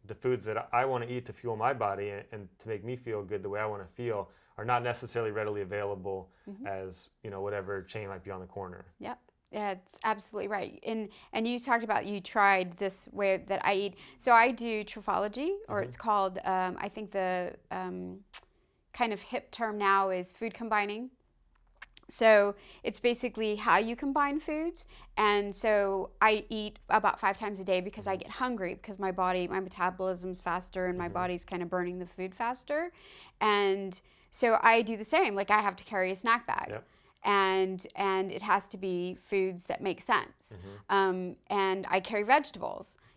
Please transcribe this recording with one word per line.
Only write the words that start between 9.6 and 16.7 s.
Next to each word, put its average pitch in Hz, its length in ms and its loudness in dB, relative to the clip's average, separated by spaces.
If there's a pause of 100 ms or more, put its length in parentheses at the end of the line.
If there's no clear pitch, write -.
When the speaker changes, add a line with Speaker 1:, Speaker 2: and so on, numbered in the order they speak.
Speaker 2:
it's - 300 -14
absolutely 208 460 -4
right. 202 360 -6
And, 220 240 -4 (260)
and 226 120 0
you 240 140 -2
talked 233 240 0
about 208 220 0
you 202 140 -4
tried 190 580 4
this 190 340 -4
way 190 340 2
that 190 180 -2
I 202 100 4
eat. 196 200 -2 (240)
So 247 140 4
I 233 180 8
do 226 320 -4
Truffology, 208 680 -2 (180)
or 214 80 -2
Speaker 1:
Mm-hmm. 196 120 0
Speaker 2:
it's 123 80 -12
called, 196 480 0
um, 185 360 0